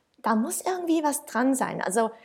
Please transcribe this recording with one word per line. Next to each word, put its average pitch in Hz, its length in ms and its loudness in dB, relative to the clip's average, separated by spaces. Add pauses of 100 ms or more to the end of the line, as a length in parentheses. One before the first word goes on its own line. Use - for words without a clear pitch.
(180)
da 226 160 0
muss 247 280 0
irgendwie 339 420 0
was 285 220 -2
dran 254 280 2
sein. - 280 -2
Also 220 280 2 (140)